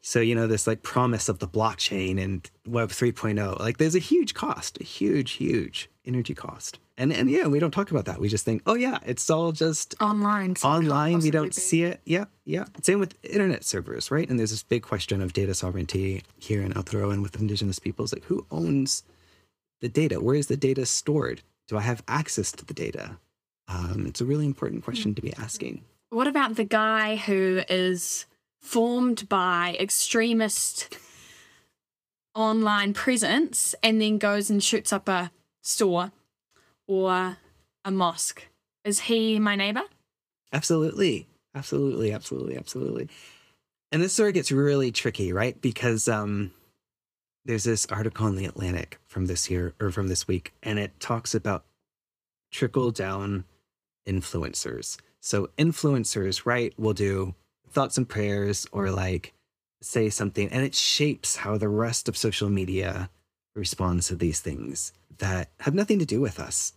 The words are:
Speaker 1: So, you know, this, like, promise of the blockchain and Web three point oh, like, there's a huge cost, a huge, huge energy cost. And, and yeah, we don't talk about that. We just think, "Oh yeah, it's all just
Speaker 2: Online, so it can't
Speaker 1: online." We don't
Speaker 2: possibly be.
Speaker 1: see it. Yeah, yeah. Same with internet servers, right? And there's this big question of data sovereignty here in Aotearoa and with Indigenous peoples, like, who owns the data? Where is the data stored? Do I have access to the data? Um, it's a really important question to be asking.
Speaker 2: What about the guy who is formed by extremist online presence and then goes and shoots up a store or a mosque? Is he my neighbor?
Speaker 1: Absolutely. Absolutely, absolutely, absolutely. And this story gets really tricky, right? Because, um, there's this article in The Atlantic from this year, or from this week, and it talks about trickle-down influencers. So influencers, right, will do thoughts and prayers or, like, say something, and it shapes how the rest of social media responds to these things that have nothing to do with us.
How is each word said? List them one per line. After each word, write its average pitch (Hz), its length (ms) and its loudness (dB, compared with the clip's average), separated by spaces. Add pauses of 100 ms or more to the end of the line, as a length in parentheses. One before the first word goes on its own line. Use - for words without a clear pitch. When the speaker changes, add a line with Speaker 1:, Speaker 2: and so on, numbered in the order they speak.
Speaker 1:
So, - 180 0
you 117 160 4
know, 113 100 2
this, 110 220 2
like, 110 160 -2
promise 120 460 0
of 98 100 -2
the 92 80 -4
blockchain 95 760 0
and 92 240 -4 (200)
Web 117 240 0
three 120 200 2
point 107 280 -2
oh, 98 200 -2
like, 113 180 -2
there's 160 180 4
a 185 40 4
huge 302 360 2
cost, - 440 -6
a - 40 -12
huge, - 480 0
huge - 580 -4 (160)
energy 123 300 -4
cost. - 440 -14 (180)
And, 135 160 0
and 262 160 2
yeah, 330 180 4
we 143 120 2
don't 160 120 2
talk 202 200 -2
about 123 140 0
that. 90 140 -6
We 104 80 0
just 104 160 0
think, 110 220 0
"Oh 214 80 4
yeah, 247 320 0
it's - 240 -2
all 165 220 2
just 160 500 -2
Speaker 2:
Online, 208 540 2
so - 120 0
it 139 40 6
can't 165 140 4
Speaker 1:
online." 151 340 4
We 156 100 4
don't 151 200 2
Speaker 2:
possibly - 120 -4
be. - 80 -2
Speaker 1:
see 165 140 4
it. 175 220 -2
Yeah, 180 200 0 (180)
yeah. 160 220 -4 (160)
Same 196 180 4
with 190 140 -2 (100)
internet 190 400 2
servers, - 460 -4
right? 151 180 0
And 123 120 2
there's 110 100 2
this 107 140 -6
big 120 180 0
question 98 400 -2
of 90 100 -2
data 98 220 0
sovereignty 95 720 -2 (160)
here 104 240 -2
in 98 100 -2
Aotearoa 101 400 -2
and 101 80 0
with 95 180 -6
Indigenous 101 380 -2
peoples, - 360 -6
like, - 120 -8
who - 240 -4
owns 151 540 0 (760)
the 120 100 -4
data? 135 300 2
Where 127 160 2
is 147 120 0
the 135 100 0
data 135 300 2
stored? - 560 -2 (240)
Do 107 100 -2
I 107 40 0
have 113 260 -2
access 123 460 -2
to - 120 -18
the - 80 -14
data? - 460 -8 (480)
Um, 87 400 -4
it's - 140 -8
a 120 40 0
really 147 220 0
important 113 360 -4
question 120 300 -4
to 107 80 -6
be - 140 -6
asking. - 480 -10 (260)
Speaker 2:
What 240 160 0
about 277 300 0
the 220 100 0
guy 214 520 2
who 190 520 2
is 185 560 0 (340)
formed 240 720 0
by 180 500 2
extremist - 1160 0 (1400)
online 214 600 4
presence 240 880 2
and 220 180 4
then 214 160 2
goes 202 320 0
and 202 140 2
shoots - 280 0
up 196 160 -2
a 180 240 0 (300)
store 185 500 0 (760)
or 185 500 2 (480)
a 196 60 -2
mosque? 180 560 0 (360)
Is 208 180 0
he 220 360 2
my 208 180 4
neighbor? 208 280 0 (680)
Speaker 1:
Absolutely. 156 760 2 (260)
Absolutely, 139 580 0
absolutely, 65 460 -6
absolutely. - 520 -6 (800)
And 156 100 2
this 190 120 0
story 208 180 4
gets 175 200 0
really 139 400 4
tricky, 101 420 -2
right? 113 280 0
Because, 117 460 2
um, 104 440 0 (920)
there's 113 180 -2
this 113 220 2
article 107 420 -2
in 95 80 2
The 95 100 -4
Atlantic 90 640 -6
from 92 200 -2
this 87 220 -2
year, 90 300 -2
or 104 100 -2
from 95 200 -2
this - 180 -2
week, - 340 -2
and 107 160 -4
it 101 220 -6
talks - 340 -4
about 104 300 -2 (880)
trickle-down 101 920 -2 (600)
influencers. 82 920 -4 (240)
So - 360 -2
influencers, 127 880 0
right, 120 320 0
will 107 160 0
do 95 420 0 (340)
thoughts 135 280 0
and 127 100 0
prayers 101 640 -2
or, 98 180 0
like, 92 420 -2 (480)
say 110 280 0
something, 101 400 -2
and 131 160 0
it 123 100 -6
shapes - 640 0
how 104 200 -2
the 104 120 2
rest 113 400 0
of 110 80 -6
social 104 320 0
media 95 600 -2 (460)
responds 90 520 0
to 90 80 -4
these 82 260 0
things 67 500 -8 (280)
that 92 300 -2 (120)
have 143 120 0
nothing 202 260 4
to 165 60 2
do 110 140 0
with 107 220 0
us. - 340 -4